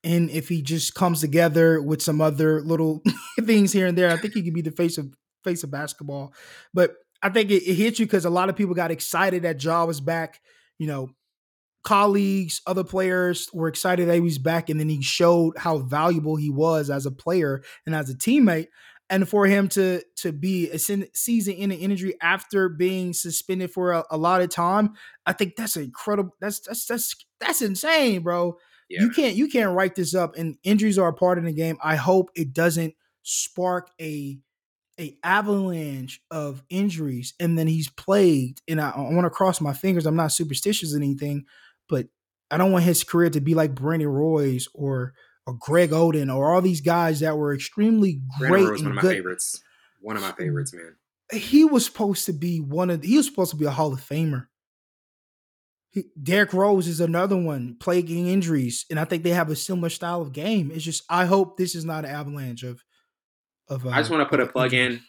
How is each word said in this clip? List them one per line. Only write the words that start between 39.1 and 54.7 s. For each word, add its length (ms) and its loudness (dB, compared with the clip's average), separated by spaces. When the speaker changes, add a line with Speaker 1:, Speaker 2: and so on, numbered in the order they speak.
Speaker 1:
wanna 180 2
cross 300 0
my 140 -2
fingers. 320 0
I'm 100 2
not 160 0
superstitious 640 -4
or 20 -2
anything, 480 -4
but 200 -2
I 60 -2
don't 160 4
want 140 4
his 180 2
career 240 2
to 140 0
be 120 2
like 200 2
Brandon 340 -2
Roy's 640 0
or, 380 -4
or 120 -8
Greg 320 2
Oden 420 2
or 200 2
all 100 6
these 200 2
guys 380 2
that 160 0
were 180 0
extremely 680 2
Speaker 2:
Brandon 220 4
Speaker 1:
great 100 6
Speaker 2:
Roy's 100 -4
Speaker 1:
and 100 -2
Speaker 2:
one 0 -
of 60 -4
my 60 0
Speaker 1:
good. 140 2
Speaker 2:
favorites. 460 -8
One 160 -10
of 60 -6
my 100 -6
favorites, 420 -4
man. 220 -20
Speaker 1:
He 320 6
was 220 4
supposed 400 -2
to 60 -4
be 280 -4
one 300 -2
of, 120 -2
he 140 2
was 100 4
supposed 240 -2
to 60 -8
be 80 -2
a 60 0
Hall 220 -2
of 80 -6
Famer. 460 -4